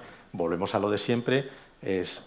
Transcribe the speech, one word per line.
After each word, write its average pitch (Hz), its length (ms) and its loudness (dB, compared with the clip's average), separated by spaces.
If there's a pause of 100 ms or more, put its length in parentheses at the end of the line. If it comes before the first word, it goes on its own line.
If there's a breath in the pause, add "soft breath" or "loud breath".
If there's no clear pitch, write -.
(320 loud breath)
volvemos 87 420 0
a 107 60 2
lo 101 100 2
de 104 80 2
siempre, 127 520 2 (320 loud breath)
es, 92 460 -2